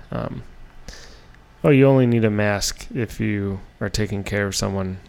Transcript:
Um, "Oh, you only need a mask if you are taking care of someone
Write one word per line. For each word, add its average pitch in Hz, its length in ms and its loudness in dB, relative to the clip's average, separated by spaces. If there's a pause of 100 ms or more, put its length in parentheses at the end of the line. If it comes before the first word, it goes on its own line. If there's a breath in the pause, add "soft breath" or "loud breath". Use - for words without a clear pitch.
(120)
Um, - 320 -8 (1200 loud breath)
"Oh, 160 80 4
you 135 160 8
only 131 180 6
need 117 180 2
a 110 60 4
mask 104 640 -2
if 120 260 -6
you 98 400 -2 (220)
are 104 80 -2
taking 101 340 -2
care 104 220 -2
of 95 100 -4
someone 95 540 -2